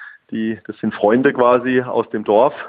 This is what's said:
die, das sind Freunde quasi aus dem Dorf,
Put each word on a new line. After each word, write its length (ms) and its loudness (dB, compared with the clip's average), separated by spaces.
die, 280 -4
das 100 -14
sind 160 -4
Freunde 380 2
quasi 500 2
aus 280 -4
dem 120 -6
Dorf, 320 2